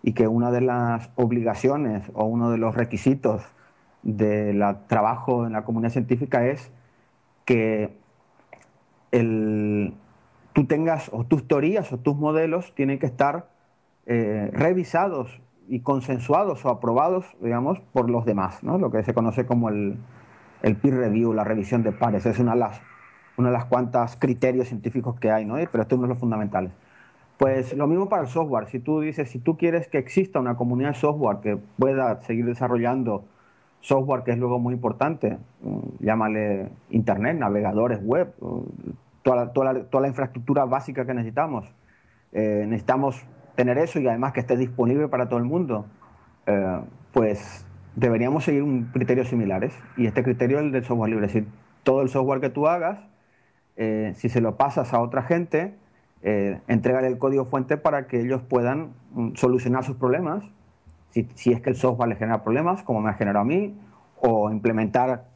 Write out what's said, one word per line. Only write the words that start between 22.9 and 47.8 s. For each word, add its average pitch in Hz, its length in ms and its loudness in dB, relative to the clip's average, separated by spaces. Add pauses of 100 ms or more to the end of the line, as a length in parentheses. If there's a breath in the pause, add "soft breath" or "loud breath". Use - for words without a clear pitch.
una 123 120 2
de 123 40 2
las 123 120 -2
cuantas 123 500 0
criterios 127 540 2
científicos 120 500 -4
que 110 140 2
hay, 110 120 2
¿no? 107 120 -4
Pero 151 260 -2
esto 117 140 2
es - 20 2
uno 123 40 0
de 123 120 0
los 120 60 -6
fundamentales. 104 500 -2 (680 soft breath)
Pues 131 400 2
lo 147 120 2
mismo 185 200 2
para 196 140 0
el 131 60 -4
software. 127 400 -2
Si 131 100 -8
tú 151 220 -2
dices, 151 280 -4
si 123 120 -8
tú 160 160 2
quieres 165 320 0
que 151 100 0
exista 190 400 0
una 123 180 0
comunidad 123 340 0
de 135 40 -2
software 147 480 0
que 104 140 -2
pueda 127 680 0
seguir 117 220 -2
desarrollando 120 800 0 (560 soft breath)
software 135 420 0
que 123 80 -4
es 117 80 0
luego 123 220 0
muy 120 120 0
importante, 123 640 -2 (260)
mm, 101 180 -6 (180)
llámale 107 720 -2 (200)
internet, 113 480 0
navegadores, 104 640 0
web, 139 360 0
mm, - 500 -10 (340)
toda 127 120 4
la, 120 160 -2
toda 131 200 2
la, 131 140 -4
toda 135 160 2
la 139 60 2
infraestructura 131 560 -2
básica 131 400 -4
que 131 80 -6
necesitamos. 123 640 -4 (560 soft breath)
Eh, 104 380 0
necesitamos 131 580 0 (300)
tener 123 220 2
eso 165 200 0
y 131 80 0
además 123 280 0
que 131 60 -2
esté 123 140 0
disponible 127 540 2
para 123 220 -2
todo 120 80 0
el 120 80 0
mundo. 131 400 -2 (580 soft breath)
Eh, 95 360 0 (300)
pues 107 540 0 (300)